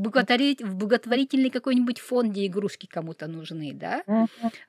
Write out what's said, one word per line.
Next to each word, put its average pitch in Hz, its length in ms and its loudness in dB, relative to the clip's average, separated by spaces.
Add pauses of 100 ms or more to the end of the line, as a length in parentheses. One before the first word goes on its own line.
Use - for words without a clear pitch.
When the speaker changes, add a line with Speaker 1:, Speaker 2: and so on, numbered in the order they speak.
(120)
Speaker 1:
конечно. 247 160 4
Speaker 2:
благотворитель-, 254 400 2
в 190 100 -4
благотворительный 247 760 2
какой-нибудь 247 480 0
фонд, 240 320 0
где 196 160 -2
игрушки 196 400 -4
кому-то 165 400 -8
нужны, 160 460 -8
да?» 165 340 -6
Speaker 1:
Мгм. 226 440 0 (180)